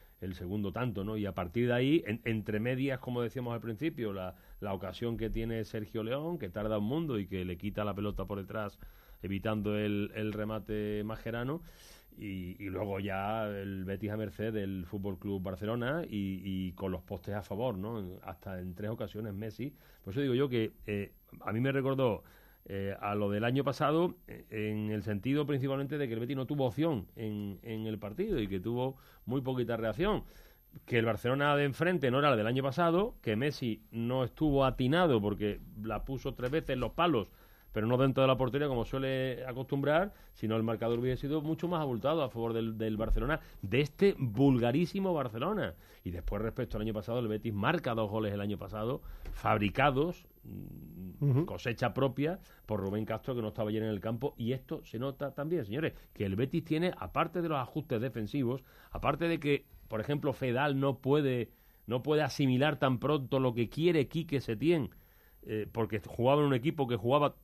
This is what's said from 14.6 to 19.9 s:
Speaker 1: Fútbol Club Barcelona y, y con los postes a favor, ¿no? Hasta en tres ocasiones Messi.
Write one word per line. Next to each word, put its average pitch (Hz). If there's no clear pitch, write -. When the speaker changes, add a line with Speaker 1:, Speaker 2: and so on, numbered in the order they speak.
Speaker 1:
Fútbol 98
Club 98
Barcelona 117
y, 98
y 95
con 95
los 90
postes 101
a 101
favor, 107
¿no? 107
Hasta 92
en 90
tres 104
ocasiones 107
Messi. 110